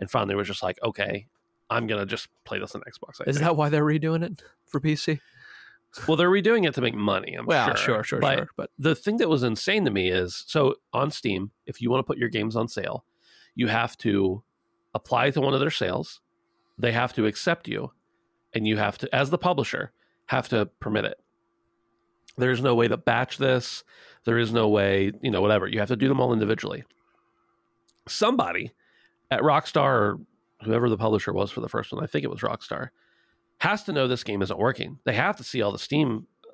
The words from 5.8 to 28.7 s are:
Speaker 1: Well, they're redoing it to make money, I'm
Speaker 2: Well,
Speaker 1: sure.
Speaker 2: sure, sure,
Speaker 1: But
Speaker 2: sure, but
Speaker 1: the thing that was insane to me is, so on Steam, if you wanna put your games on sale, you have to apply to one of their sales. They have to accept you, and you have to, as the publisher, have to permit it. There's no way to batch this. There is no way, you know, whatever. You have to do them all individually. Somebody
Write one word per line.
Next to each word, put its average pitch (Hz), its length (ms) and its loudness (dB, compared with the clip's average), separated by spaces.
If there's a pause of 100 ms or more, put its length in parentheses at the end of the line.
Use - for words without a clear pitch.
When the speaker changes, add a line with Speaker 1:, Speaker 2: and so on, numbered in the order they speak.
Speaker 1:
Well, 156 80 4
they're 175 140 4
redoing 202 360 4
it 143 80 0
to 135 60 -2
make 117 140 0
money, 101 400 0
I'm - 120 -8
Speaker 2:
Well, 135 220 4
Speaker 1:
sure. - 80 0
Speaker 2:
sure, 110 280 0
sure, - 160 -2
Speaker 1:
But 135 180 4
Speaker 2:
sure, - 180 -4
but - 220 -8
Speaker 1:
the 151 180 2
thing 214 220 -2
that 226 100 2
was 147 160 4
insane 185 400 0
to 120 80 0
me 92 160 2
is, 90 400 -2
so 139 260 2 (180)
on 139 200 0
Steam, 101 400 -4 (140)
if - 140 -12
you 120 100 -2
wanna 131 120 2
put 131 160 -4
your 120 100 0
games 107 280 -2
on 113 120 0
sale, - 360 -6 (500)
you 117 140 0
have 113 300 0
to 98 440 0 (520)
apply 123 360 0
to 139 100 0
one 135 140 2
of 135 60 2
their 151 100 0
sales. - 500 -4 (560)
They 117 140 0
have 120 220 0
to 107 140 2
accept - 420 -2
you, - 240 -6 (600)
and 110 140 0
you 107 100 2
have 104 220 0
to, - 160 -6
as 139 160 2
the 175 80 0
publisher, - 540 -2 (340)
have 131 220 0
to 110 180 2 (140)
permit 107 240 -2
it. 101 160 -6 (1160)
There's 127 240 2
no 127 140 4
way 117 140 4
to 113 80 0
batch 120 420 0
this. 131 460 0 (400)
There 117 140 2
is 113 140 0
no 113 160 4
way, 98 440 4 (100)
you 131 80 -2
know, 98 100 2
whatever. 101 280 4
You 107 100 -4
have 101 100 -2
to 123 80 0
do 131 120 2
them 131 120 2
all 123 120 2
individually. 107 500 -2 (1300)
Somebody 123 640 0 (580)